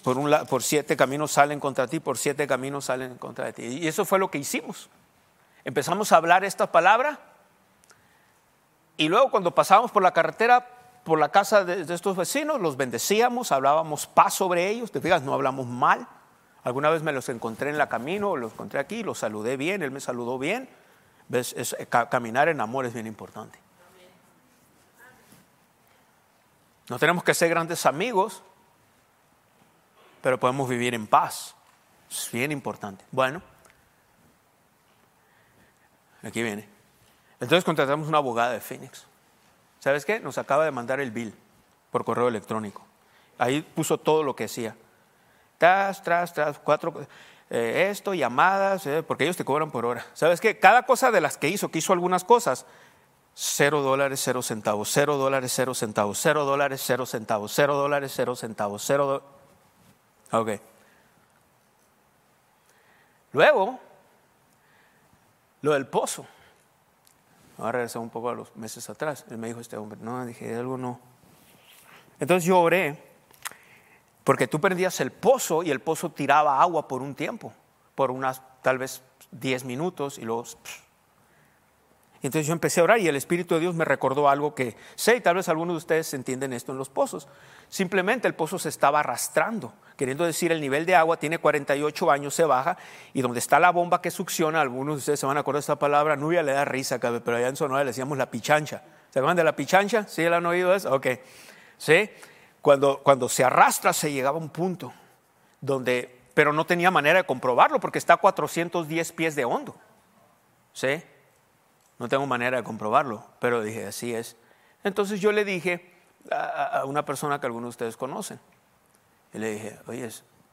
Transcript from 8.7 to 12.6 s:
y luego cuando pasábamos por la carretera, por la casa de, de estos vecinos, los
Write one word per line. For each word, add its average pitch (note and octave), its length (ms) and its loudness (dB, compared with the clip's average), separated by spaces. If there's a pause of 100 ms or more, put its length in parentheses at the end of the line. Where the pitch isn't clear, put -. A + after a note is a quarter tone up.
y D#3 120 2
luego A#3+ 200 4
cuando F3+ 240 0
pasábamos G3+ 380 6
por G3+ 100 4
la F3+ 100 6
carretera, A3+ 560 4 (360)
por D#3+ 160 2
la D3 100 4
casa G3+ 340 6
de, F3 220 -4
de E3+ 80 -6
estos F3+ 240 -2
vecinos, C#4 420 -2
los D#3 180 -2